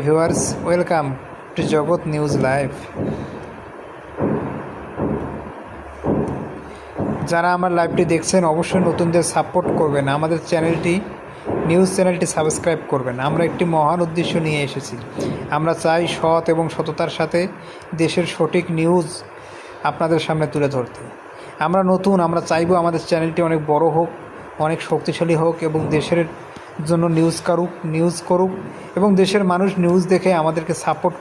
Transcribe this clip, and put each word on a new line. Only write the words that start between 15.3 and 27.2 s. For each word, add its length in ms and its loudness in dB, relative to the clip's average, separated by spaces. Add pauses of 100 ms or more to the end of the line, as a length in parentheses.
আমরা 160 2 (120)
চাই 180 4 (140)
সৎ 280 2 (100)
এবং 100 2 (120)
সততার 420 -2
সাথে 220 0 (640)
দেশের 320 2
সঠিক 300 2 (160)
নিউজ 280 4 (760)
আপনাদের 420 2
সামনে 200 0
তুলে 220 0
ধরতে। 340 -4 (560)
আমরা 240 2
নতুন, 380 4
আমরা 200 2
চাইবো 340 2
আমাদের 340 2
চ্যানেলটি 340 0
অনেক 240 2
বড় 200 4 (100)
হোক, 120 2 (500)
অনেক 240 0
শক্তিশালী 520 0
হোক 280 2
এবং 180 0 (160)
দেশের 240 2 (680)
জন্য 160 4 (140)
নিউজ 180 4 (120)